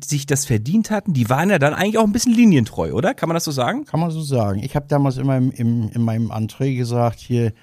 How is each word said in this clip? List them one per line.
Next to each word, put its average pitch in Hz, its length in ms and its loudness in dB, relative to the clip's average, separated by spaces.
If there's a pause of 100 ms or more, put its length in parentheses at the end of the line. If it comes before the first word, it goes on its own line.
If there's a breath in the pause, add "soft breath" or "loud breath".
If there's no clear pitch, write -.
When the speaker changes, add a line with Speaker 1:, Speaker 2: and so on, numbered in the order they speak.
Speaker 1:
sich 139 220 -4
das 139 180 0
verdient 139 460 0
hatten. 208 200 -2
Die 123 160 2
waren 147 220 0
ja 196 80 4
dann 143 160 2
eigentlich 208 240 0
auch 226 80 6
ein 208 60 2
bisschen 233 220 2
linientreu, 135 600 4
oder? 170 220 0
Kann - 120 -4
man 165 60 -2
das 170 100 -2
so 160 80 -6
sagen? 151 340 -4
Speaker 2:
Kann - 140 -12
man 170 120 -2
so 160 100 -6
sagen. 113 420 -2
Ich 135 120 -6
hab 143 120 -6
damals 143 300 0
immer 135 180 0
im, 127 160 0
im, 117 400 -2
in 117 120 -2
meinem 113 260 -2
Entree 110 460 -4
gesagt, 120 440 -2
hier, 117 440 -2